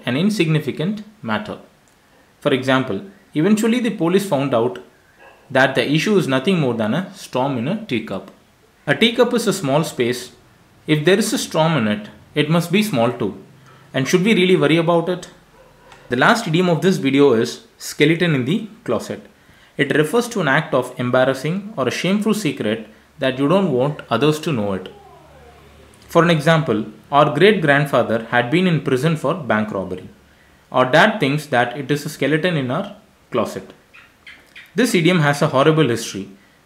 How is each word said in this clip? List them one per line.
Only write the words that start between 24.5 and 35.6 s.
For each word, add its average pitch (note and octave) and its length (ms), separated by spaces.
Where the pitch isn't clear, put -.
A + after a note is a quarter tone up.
know G2+ 200
it. F#2+ 160
For E3 160
an E3 60
example, D#3 560
our C#3+ 220
great-grandfather C#3+ 920
had B2 260
been F3+ 160
in E3 140
prison D3 360
for C#3+ 160
bank A2 380
robbery. F2+ 380
Our B2+ 200
dad G3 280
thinks D3 280
that B2 300
it C3+ 140
is C#3+ 140
a D#3+ 40
skeleton D#3 480
in B2+ 140
our - 260
closet. G2+ 420
This A3 180
idiom F3 260
has D3 220
a D#3 60
horrible D3+ 400